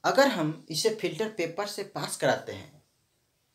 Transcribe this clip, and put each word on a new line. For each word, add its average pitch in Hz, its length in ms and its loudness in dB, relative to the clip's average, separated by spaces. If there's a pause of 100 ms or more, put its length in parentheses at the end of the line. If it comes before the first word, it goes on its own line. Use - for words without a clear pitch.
अगर 240 240 6
हम 160 420 -2
इसे 214 240 0
फिल्टर 185 340 -4
पेपर 180 380 -4
से 208 180 -8
पास - 320 -6
कराते 120 360 0
हैं, - 300 -16 (720)